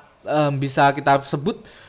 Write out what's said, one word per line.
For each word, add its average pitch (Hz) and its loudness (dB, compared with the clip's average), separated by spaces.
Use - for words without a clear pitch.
em, 143 0
bisa 139 2
kita 139 2
sebut 160 -6